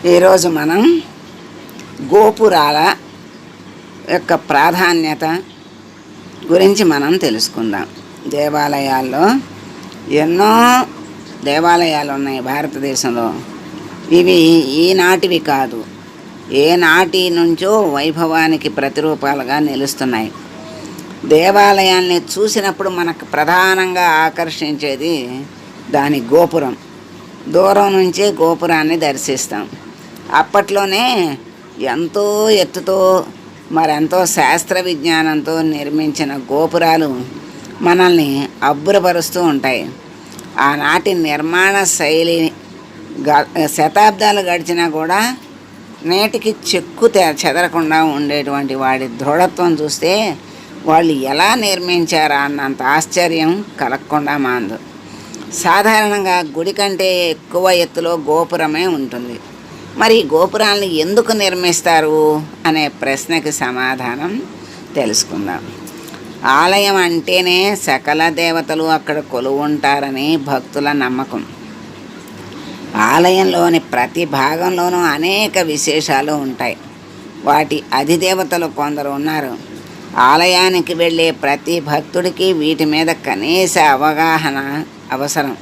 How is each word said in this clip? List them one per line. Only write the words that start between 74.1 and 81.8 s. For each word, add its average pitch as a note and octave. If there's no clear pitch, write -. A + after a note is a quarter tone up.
భాగంలోనూ F3
అనేక F3
విశేషాలు D3+
ఉంటాయి. C3
వాటి D3
అధిదేవతలు E3+
కొందరు C#3+
ఉన్నారు. C#3+
ఆలయానికి F3
వెళ్ళే E3
ప్రతి D3
భక్తుడికి E3+